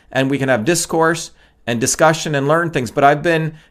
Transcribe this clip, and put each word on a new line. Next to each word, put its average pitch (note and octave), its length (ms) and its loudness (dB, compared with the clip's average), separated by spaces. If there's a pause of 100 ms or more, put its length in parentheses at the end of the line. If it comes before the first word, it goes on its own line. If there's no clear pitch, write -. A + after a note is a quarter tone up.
(100)
and C3+ 200 0
we C#3 80 -2
can C3+ 100 -2
have A#2 160 0
discourse E3 680 0 (340)
and A#2 120 -4
discussion D#3 560 0
and C#3 140 -2
learn E3 220 0
things. B2+ 200 -4
But C#3+ 140 0
I've D3 180 4
been, D#3+ 360 -2 (120)